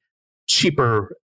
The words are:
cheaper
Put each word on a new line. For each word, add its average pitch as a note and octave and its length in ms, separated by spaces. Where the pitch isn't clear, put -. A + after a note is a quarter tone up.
cheaper A#2+ 680